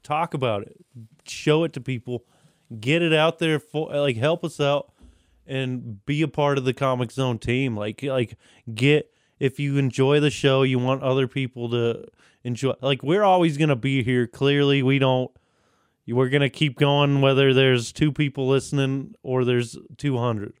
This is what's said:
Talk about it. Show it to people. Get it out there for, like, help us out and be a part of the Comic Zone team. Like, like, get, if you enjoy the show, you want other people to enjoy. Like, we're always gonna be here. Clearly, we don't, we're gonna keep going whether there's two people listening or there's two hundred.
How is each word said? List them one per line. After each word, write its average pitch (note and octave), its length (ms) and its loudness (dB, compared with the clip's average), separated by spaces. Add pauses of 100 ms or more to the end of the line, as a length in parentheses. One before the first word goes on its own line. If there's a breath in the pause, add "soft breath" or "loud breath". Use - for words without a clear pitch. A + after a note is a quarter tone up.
Talk D#3+ 300 -4
about A#2 300 -2
it. - 120 -20 (500)
Show D3+ 380 0
it D#3+ 100 -4
to C3 80 -12
people. B2 440 -8 (540 soft breath)
Get C#3+ 220 0
it E3 120 2
out D#3+ 260 2
there D#3 200 0
for, D3+ 340 -8
like, C#3+ 240 0
help D3+ 260 0
us E3 160 -8
out C#3+ 320 0 (540 soft breath)
and B2+ 600 -8
be D3 180 -2
a D#3 40 0
part C#3+ 300 0
of B2+ 80 -4
the B2+ 80 0
Comic B2+ 380 -2
Zone B2+ 280 -2
team. A#2+ 380 -2
Like, G#2 260 -8
like, C3 340 -2 (360 soft breath)
get, C#3 400 2 (260)
if C#3 200 -2
you C#3 180 -2
enjoy C3+ 420 2
the D3 120 2
show, C3+ 320 2
you C3 160 0
want C3 240 -2
other C3 240 0
people A#2+ 440 -8
to A#2 340 -2 (380 soft breath)
enjoy. B2 380 -2
Like, C3+ 220 -2
we're F#3 200 2
always F3+ 340 4
gonna D3+ 180 2
be C3 260 -2
here. B2 240 0
Clearly, C#3 560 2
we C3+ 160 2
don't, C3 320 0 (760)
we're B2+ 220 0
gonna C#3 200 2
keep D3 300 -2
going C#3+ 420 2
whether C3+ 320 4
there's B2+ 380 4
two D3+ 200 0
people C3+ 360 -2
listening C3+ 720 0
or B2+ 240 0
there's B2 320 0 (200)
two C3+ 200 -2
hundred. A#2 420 -4